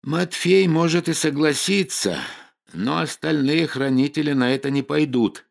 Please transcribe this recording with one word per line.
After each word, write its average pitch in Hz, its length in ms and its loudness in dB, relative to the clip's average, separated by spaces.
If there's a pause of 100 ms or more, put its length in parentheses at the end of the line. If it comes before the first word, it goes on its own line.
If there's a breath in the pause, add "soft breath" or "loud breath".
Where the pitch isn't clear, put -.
Матфей 175 640 2
может 165 420 2
и 160 40 -2
согласиться, 147 1040 0 (540 loud breath)
но 120 260 -4
остальные 151 680 -2
хранители 139 680 0
на 127 200 2
это 135 160 -2
не 139 140 0
пойдут. 131 680 0